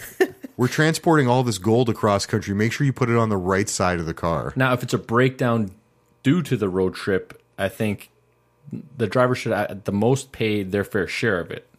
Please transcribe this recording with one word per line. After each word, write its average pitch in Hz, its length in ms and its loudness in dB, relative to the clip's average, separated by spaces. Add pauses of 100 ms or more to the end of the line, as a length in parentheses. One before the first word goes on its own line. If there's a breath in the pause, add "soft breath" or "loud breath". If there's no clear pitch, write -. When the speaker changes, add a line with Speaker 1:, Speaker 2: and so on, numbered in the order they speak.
(120)
Speaker 1:
<laughs> - 460 -4
Speaker 2:
We're 123 100 2
transporting 156 600 2
all 127 140 4
this 117 160 0
gold 110 300 2
across 101 380 2
country. 101 280 -2
Make 110 180 0
sure 147 140 -2
you 131 60 0
put 123 160 -2
it 117 80 2
on 113 140 2
the 101 80 0
right 95 320 0
side 90 280 0
of 85 80 -4
the 82 60 -4
car. 82 420 -2
Speaker 3:
Now, 131 200 2
if 123 80 -4
it's 127 100 -6
a 117 60 2
breakdown 120 720 0 (520)
due 165 200 2
to 135 160 -2
the 101 100 0
road 92 260 0
trip, - 460 -4 (180)
I 98 120 -2
think 104 400 -6 (880)
the 113 100 -2
driver 123 280 2
should 120 180 -4
at 101 340 -4
the 101 60 -4
most 117 380 0
pay 107 320 -2
their 95 220 -2
fair 95 240 -4
share 104 320 -2
of - 100 -10
it, - 160 -14 (120)